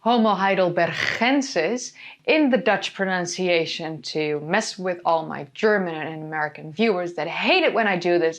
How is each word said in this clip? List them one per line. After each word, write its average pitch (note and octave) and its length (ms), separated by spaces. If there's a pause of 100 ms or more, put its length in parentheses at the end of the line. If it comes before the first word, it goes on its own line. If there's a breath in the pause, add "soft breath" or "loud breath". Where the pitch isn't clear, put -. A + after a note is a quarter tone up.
Homo A3 320
heidelbergensis, F#3+ 1600 (340 loud breath)
in D4+ 260
the B3+ 60
Dutch G3 360
pronunciation F3 1080
to D3+ 380
mess F#3 360
with F#3 260
all E3 220
my D3+ 280
German G3 420
and D#3 280
American D#3 480
viewers F3+ 440
that D3+ 120
hate G3+ 360
it C4 100
when G#3+ 140
I G3 100
do F3 200
this E3 220